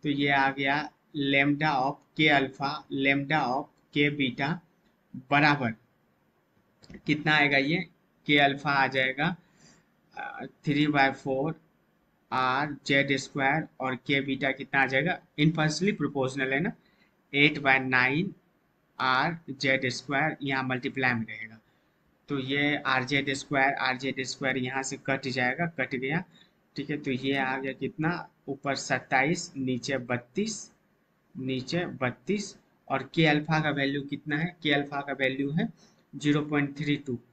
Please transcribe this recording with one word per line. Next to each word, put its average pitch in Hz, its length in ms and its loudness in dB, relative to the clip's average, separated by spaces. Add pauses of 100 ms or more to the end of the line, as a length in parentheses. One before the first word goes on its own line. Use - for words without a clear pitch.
तो 151 60 -2
ये 143 200 0
आ 139 220 4
गया 139 380 -2 (440)
lambda 143 480 2
of 139 140 0 (220)
k 156 120 4
alpha, 139 640 0
lambda 139 540 2
of 131 180 -2 (280)
k 147 160 4
beta 143 500 -2 (720)
बराबर 139 420 4 (1300)
कितना 151 300 2
आएगा 143 220 4
ये, 143 200 2 (500)
k 147 100 6
alpha 143 340 4
आ 135 160 4
जाएगा, 135 480 0 (840)
अ, - 280 -10 (220)
three 147 280 4
by 135 120 6 (160)
four 139 300 -2 (760)
r 131 440 0 (100)
z 139 300 2
square 143 520 0 (120)
और 131 160 -2
के 139 260 -2
beta 135 300 -2
कितना 135 300 -2
आ 135 40 4
जाएगा, 135 340 0 (200)
inversely 160 520 2
proportional 135 640 -2
है 139 60 2
ना, 202 120 -2 (640)
eight 147 300 4
by 135 140 6 (120)
nine 131 400 2 (720)
r 135 380 0 (120)
z 135 400 0
square, 147 520 -2
यहाँ 135 220 -2
multiply 127 500 -2
में 113 120 -2
रहेगा। 110 340 -16 (680)
तो 143 100 -2
ये 143 380 0
आर 131 260 0
जेड 139 300 0
स्क्वायर, 139 400 0
आर 127 240 -2
जेड 131 260 -4
स्क्वायर 131 340 -2
यहाँ 131 260 -4
से 135 220 -8
कट 135 220 -2
जाएगा, 127 380 0
कट 135 300 -4
गया, 139 280 -2 (520)
ठीक - 140 -6
है। 147 80 -2
तो 143 140 -4
ये 135 260 0
आ 131 200 0
गया 135 160 -6
कितना, 156 560 -4 (180)
ऊपर 135 280 -4
सत्ताईस, 131 840 0
नीचे 131 400 -2
बत्तीस, 127 720 -4 (640)
नीचे 131 500 -4
बत्तीस, 180 680 -4 (320)
और 135 260 -2
K 165 120 4
alpha 151 340 2
का 151 100 0
value 139 320 0
कितना 143 360 -6
है, 170 260 -4
K 151 100 2
alpha 143 280 -2
का 139 120 -6
value 135 380 0
है 190 160 2 (480)
ज़ीरो 147 260 2
पॉइंट 143 360 0
थ्री 147 200 0
टू। 123 200 -6 (160)